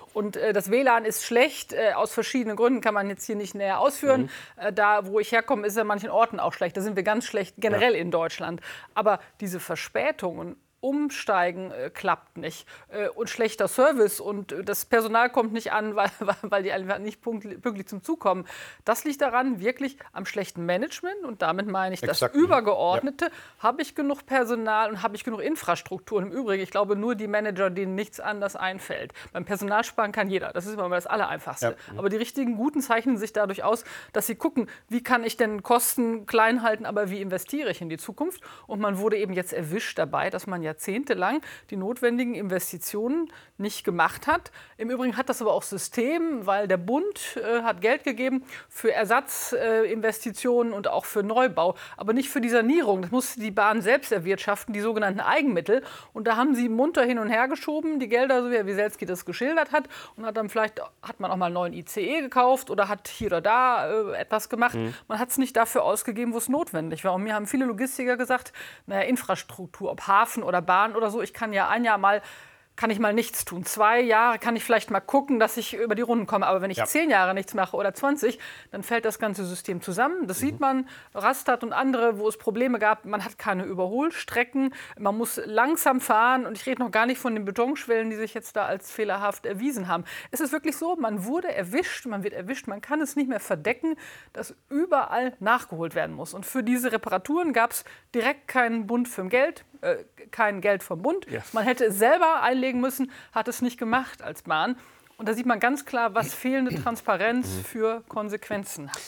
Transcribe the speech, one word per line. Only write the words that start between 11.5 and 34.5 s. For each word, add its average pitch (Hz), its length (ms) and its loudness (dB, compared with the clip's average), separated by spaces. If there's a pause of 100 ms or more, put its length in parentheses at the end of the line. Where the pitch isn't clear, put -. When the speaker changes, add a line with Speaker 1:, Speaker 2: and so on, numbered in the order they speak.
Speaker 1:
äh, 127 240 -8
klappt - 440 -2
nicht. 156 280 -10 (220)
Äh, 208 220 -4
und - 200 -6
schlechter 220 380 0
Service 254 500 4
und, 202 320 -6
äh, 175 140 -8
das 202 200 -4
Personal 226 460 4
kommt 226 220 0
nicht 226 180 -4
an, 214 260 -2
<laughs> - 0 -
weil, 202 220 2
weil, 196 240 0
weil 202 220 0
die 196 80 -2
einfach 190 260 -4
nicht 214 240 -10
punktli-, 208 340 -6
pünktlich 196 300 -6
zum 196 160 -12
Zug 330 160 -4
kommen. 185 280 0 (380)
Das - 200 2
liegt 285 160 -2
daran 254 400 2
wirklich 254 360 -4 (160)
am 190 140 -8
schlechten 175 400 -6
Management 330 580 -4
und 240 160 -8
damit 185 280 0
meine 190 260 -2
ich 180 60 -8
das - 160 0
Speaker 3:
Exakt. - 180 2
Mhm. 285 80 6
Speaker 1:
Übergeordnete. 247 840 2
Speaker 3:
Ja. 311 40 -2 (300)
Speaker 1:
Habe 247 200 2
ich 302 140 -6
genug 285 320 -2
Personal 220 640 2
und 196 140 -6
habe 214 100 -2
ich - 80 -10
genug 226 180 -6
Infrastruktur? 190 760 -2
Und 190 140 -2
im - 0 -
Übrigen, 208 320 0
ich - 80 -10
glaube, 202 240 2
nur 226 180 0
die 214 140 -6
Manager, 202 420 0
denen 190 240 -4
nichts 196 240 -6
anderes 202 380 -4
einfällt. 185 560 -6 (200)
Beim 180 120 -6
Personal 202 400 0
sparen 214 260 0
kann 202 180 0
jeder. 190 240 -2
Das 180 140 -6
ist 214 80 -8
immer 196 140 -4
das 175 180 -2
Allereinfachste. 151 720 -2 (160)
Speaker 3:
Ja. 101 40 -12
Speaker 1:
Aber 196 120 0
die 202 80 -2
richtigen 240 400 -2
guten 277 240 0
zeichnen 233 380 2
sich 220 140 -6
dadurch 202 300 0
aus, 226 220 2 (280)
dass - 140 0
sie 226 80 -2
gucken, 262 340 0 (200)